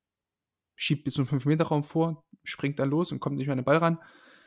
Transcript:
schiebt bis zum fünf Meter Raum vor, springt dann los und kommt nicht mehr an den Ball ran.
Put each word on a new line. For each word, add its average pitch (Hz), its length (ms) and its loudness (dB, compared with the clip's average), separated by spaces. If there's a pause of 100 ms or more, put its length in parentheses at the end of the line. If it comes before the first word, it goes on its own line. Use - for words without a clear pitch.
(760)
schiebt - 300 -2
bis 131 100 -4
zum 135 120 0
fünf 135 200 0
Meter 156 180 4
Raum 147 200 0
vor, 165 400 -2 (180)
springt - 380 -4
dann 135 100 0
los 165 220 0
und 131 80 -8
kommt 139 160 -4
nicht 135 100 -4
mehr 143 60 -2
an 131 80 0
den 127 40 -6
Ball 143 140 4
ran. 165 200 2 (480)